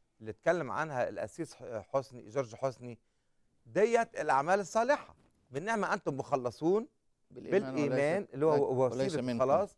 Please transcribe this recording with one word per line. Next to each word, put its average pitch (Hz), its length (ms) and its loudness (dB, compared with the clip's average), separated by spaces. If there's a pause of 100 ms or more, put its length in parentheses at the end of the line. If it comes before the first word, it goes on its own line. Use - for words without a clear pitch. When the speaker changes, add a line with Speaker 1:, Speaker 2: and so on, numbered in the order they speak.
(200)
Speaker 1:
اللي 110 120 -12
اتكلم 165 400 -2
عنها 127 380 -2
الأسيس 110 440 -8
ح-، - 100 -20 (300)
حسني، 127 360 -6
جورج 113 260 -6
حسني، 120 440 -8 (640)
ديت 226 540 2
الأعمال 165 400 2
الصالحة. 233 560 0 (360)
"بالنعمة 190 420 -2
أنتم 165 240 -2
مخلصون" 143 680 0 (440)
Speaker 2:
بالإيمان - 440 -2
Speaker 1:
بالإيمان 147 460 0
Speaker 2:
وليس، - 120 -12
Speaker 1:
اللي 147 120 0
هو 143 380 4
Speaker 2:
وليس 127 240 0
Speaker 1:
وسيلة 151 140 -2
Speaker 2:
منكم. 123 220 0
Speaker 1:
الخلاص، 160 340 2